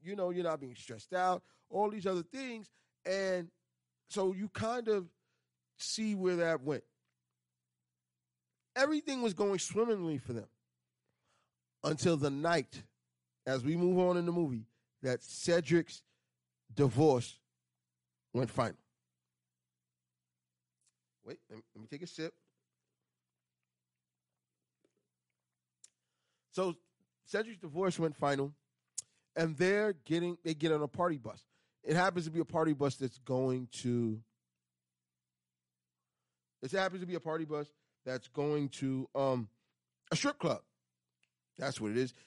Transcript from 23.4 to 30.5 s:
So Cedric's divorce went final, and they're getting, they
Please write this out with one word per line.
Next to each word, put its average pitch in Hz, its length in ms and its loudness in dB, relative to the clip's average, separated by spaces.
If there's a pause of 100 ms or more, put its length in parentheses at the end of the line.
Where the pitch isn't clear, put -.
So 185 240 -2 (500)
Cedric's 220 340 -4
divorce 175 380 0
went 160 180 0
final, 139 380 0 (800)
and 160 220 0
they're 202 360 4 (120)
getting, 170 380 0
they 160 100 -2